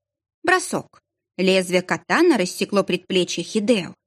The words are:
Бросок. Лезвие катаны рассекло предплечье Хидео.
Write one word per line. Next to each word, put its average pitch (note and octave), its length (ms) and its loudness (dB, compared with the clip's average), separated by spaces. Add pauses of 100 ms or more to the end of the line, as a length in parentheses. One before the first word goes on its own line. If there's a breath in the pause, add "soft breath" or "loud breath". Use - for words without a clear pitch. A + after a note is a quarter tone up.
(420)
Бросок. E4+ 580 -2 (360)
Лезвие F#3 460 2
катаны A3+ 560 2
рассекло F#3+ 440 -2
предплечье F3+ 600 -4
Хидео. G#3 500 -2 (120)